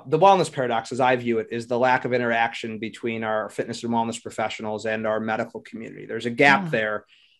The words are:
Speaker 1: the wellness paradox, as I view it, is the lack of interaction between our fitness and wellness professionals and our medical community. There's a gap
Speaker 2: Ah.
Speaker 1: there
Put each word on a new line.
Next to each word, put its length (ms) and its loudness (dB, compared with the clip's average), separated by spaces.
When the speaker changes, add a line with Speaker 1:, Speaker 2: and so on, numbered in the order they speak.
Speaker 1:
the 120 0
wellness 320 6
paradox, 400 -2
as 80 -4
I 180 4
view 220 0
it, 120 -4
is 160 -6
the 120 -2
lack 260 2
of 80 -2
interaction 680 -2
between 440 -2
our 260 -2
fitness 340 -6
and 100 -2
wellness 280 -2
professionals 640 -6
and 220 -2
our 120 0
medical 420 -4
community. 440 -14
There's 200 -6
a 60 -2
gap 340 6
Speaker 2:
Ah. 40 -6
Speaker 1:
there 360 -2